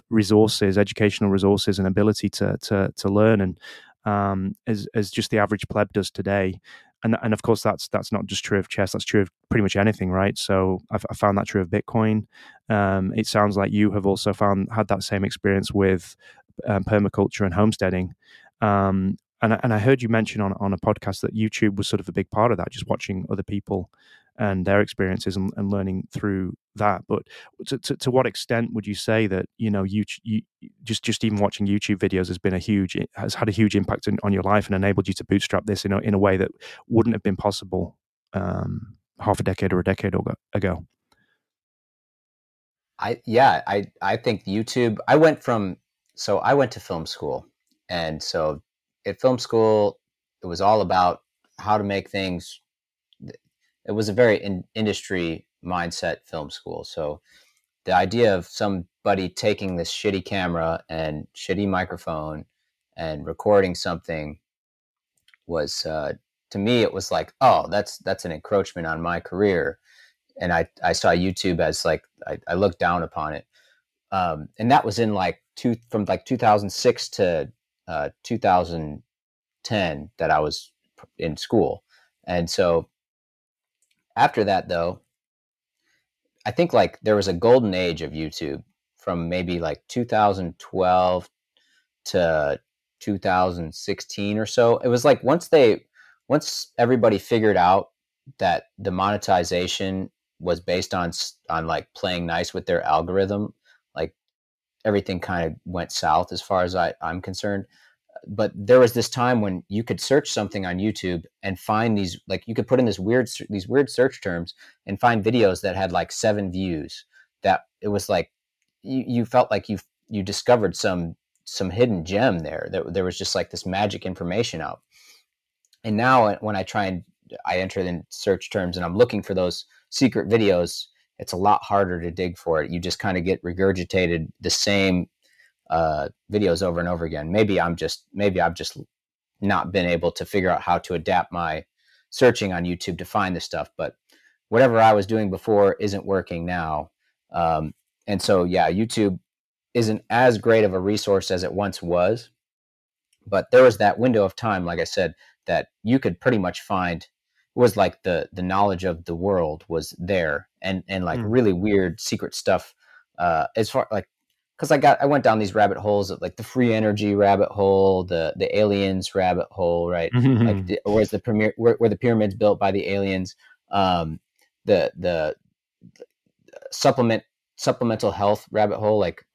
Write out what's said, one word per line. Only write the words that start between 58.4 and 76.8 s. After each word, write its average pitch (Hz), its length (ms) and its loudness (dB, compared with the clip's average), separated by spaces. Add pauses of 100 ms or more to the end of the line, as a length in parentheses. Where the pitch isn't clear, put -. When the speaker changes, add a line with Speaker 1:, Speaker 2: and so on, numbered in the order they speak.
Speaker 2:
somebody 98 840 -2
taking 98 480 -2
this 85 160 -4
shitty 95 320 -2
camera 85 640 -4
and 78 480 -6
shitty 98 320 -4
microphone 85 800 -6 (500)
and 78 300 -8
recording 95 480 2
something 82 640 -8 (1080)
was, 80 400 -4
uh, 76 260 -4 (380)
to 101 80 -6
me, 113 240 2
it - 100 0
was 95 180 -6
like, 82 300 -4
"Oh, 98 300 4
that's, 101 260 -2
that's - 260 -6
an 87 80 -6
encroachment 87 540 -2
on 80 160 -6
my 85 180 -4
career." 87 600 0 (600)
And 87 140 0
I, 82 160 0 (140)
I 85 100 2
saw 92 160 0
YouTube 87 500 0
as, 80 240 -2
like, 80 200 0 (240)
I, 80 100 -8 (100)
I 85 60 -4
looked 92 260 0
down 87 220 0
upon 78 320 -6
it. 73 140 -12 (640)
Um, 82 360 -4 (120)
and 113 120 2
that 147 140 4
was 110 140 -4
in, 107 160 2
like, 92 260 -2 (140)
two, 120 200 -2 (140)
from, 104 160 -2
like, 92 200 -2
two 127 120 -2
thousand 104 320 4
six - 400 0